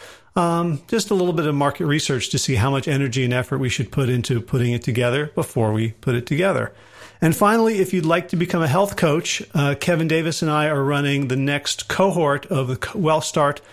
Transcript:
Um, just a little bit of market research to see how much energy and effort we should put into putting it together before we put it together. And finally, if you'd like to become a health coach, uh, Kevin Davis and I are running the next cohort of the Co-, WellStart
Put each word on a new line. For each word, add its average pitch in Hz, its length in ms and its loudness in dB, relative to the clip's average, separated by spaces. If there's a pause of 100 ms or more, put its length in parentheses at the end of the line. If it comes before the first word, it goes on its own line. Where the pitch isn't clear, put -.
(340)
Um, 170 540 0
just 226 220 -2
a 214 40 0
little 180 200 2
bit 160 100 0
of 151 100 0
market 143 300 0
research 147 460 0
to 139 80 0
see 135 160 0
how 120 160 2
much 139 180 -2
energy 135 340 0
and 123 120 0
effort 127 240 -2
we 131 100 -2
should 117 240 -4
put 135 160 0
into 120 320 0
putting 123 320 0
it 120 100 -2
together 123 520 0
before 110 400 0
we 110 160 0
put 120 240 -4
it 120 100 -2
together. 143 480 -2 (480)
And 165 160 2
finally, 220 440 4
if 185 120 0
you'd 175 140 0
like 175 220 0
to - 80 -4
become 170 260 0
a 160 40 2
health 185 300 2
coach, 165 460 0 (120)
uh, 143 240 2
Kevin 165 300 0
Davis 160 320 0
and 160 100 0
I 151 180 2
are 143 140 0
running 139 460 0
the 131 80 0
next 143 520 -2
cohort 165 580 0
of 135 220 -2
the 127 80 -4
Co-, - 220 -8
WellStart 156 600 2 (140)